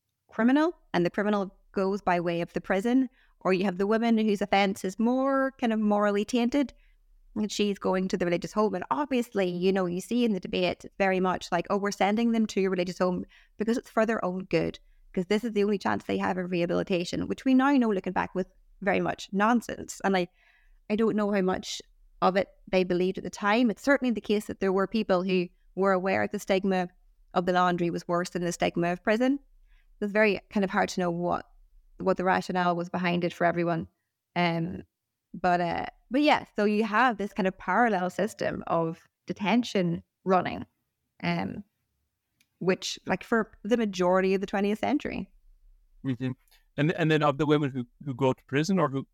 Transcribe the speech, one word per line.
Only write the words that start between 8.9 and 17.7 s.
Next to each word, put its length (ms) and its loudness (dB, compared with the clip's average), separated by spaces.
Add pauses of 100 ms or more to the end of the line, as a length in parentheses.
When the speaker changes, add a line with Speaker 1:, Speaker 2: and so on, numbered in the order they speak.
Speaker 1:
you 240 2
know, 140 2
you 160 -4
see 240 0
in 80 2
the 60 -2
debate, 460 -2
it's 120 -20
very 220 2
much 320 -2
like, 180 -2
"Oh, 80 2
we're 140 -2
sending 400 2
them 160 2
to 180 0
a 40 2
religious 280 -4
home 260 0 (340)
because 200 0
it's 120 -8
for 160 2
their 200 -2
own 200 -4
good, 340 -2 (340)
'cause 140 -2
this 160 0
is 80 -4
the 120 2
only 140 0
chance 280 -4
they 120 -4
have 200 -2
of 120 -6
rehabilitation," 800 -2
which 180 -6
we 80 4
now 200 4